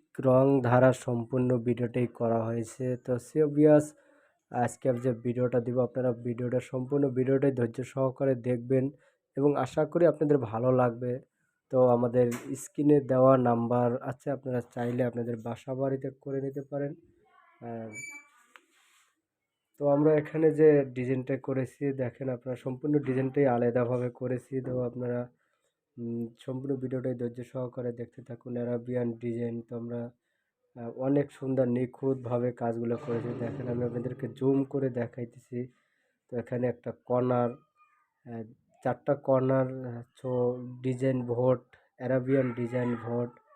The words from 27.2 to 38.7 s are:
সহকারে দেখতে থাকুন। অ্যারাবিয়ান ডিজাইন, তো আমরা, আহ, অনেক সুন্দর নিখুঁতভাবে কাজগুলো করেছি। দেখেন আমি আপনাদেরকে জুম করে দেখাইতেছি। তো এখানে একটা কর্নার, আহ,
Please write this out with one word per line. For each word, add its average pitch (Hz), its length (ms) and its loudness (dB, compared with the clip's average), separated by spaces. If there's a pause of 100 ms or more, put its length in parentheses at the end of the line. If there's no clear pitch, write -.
সহকারে 123 480 -8
দেখতে 117 300 -12
থাকুন। 120 340 -12
অ্যারাবিয়ান 120 560 -4
ডিজাইন, 117 500 -6
তো 120 160 -12
আমরা, 120 340 -8 (640)
আহ, 117 220 -10
অনেক 139 340 0
সুন্দর 131 360 -2
নিখুঁতভাবে 123 840 -2
কাজগুলো 120 460 -4
করেছি। 117 320 -6 (100)
দেখেন 120 280 -6
আমি 120 160 -4
আপনাদেরকে 120 440 -6
জুম 135 360 0
করে 135 260 -4
দেখাইতেছি। 120 800 -8 (600)
তো 123 100 -8
এখানে 123 300 -4
একটা 120 240 -6 (140)
কর্নার, 123 460 2 (720)
আহ, 117 180 -12 (400)